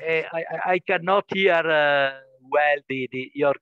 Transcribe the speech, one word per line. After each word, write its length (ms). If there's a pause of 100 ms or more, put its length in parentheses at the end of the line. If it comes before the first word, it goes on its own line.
Uh, 200 (100)
I, 180
I, 220
I 60
cannot 500
hear, 260
uh, 580 (380)
well 280 (100)
the, 240
the, 220
your, 280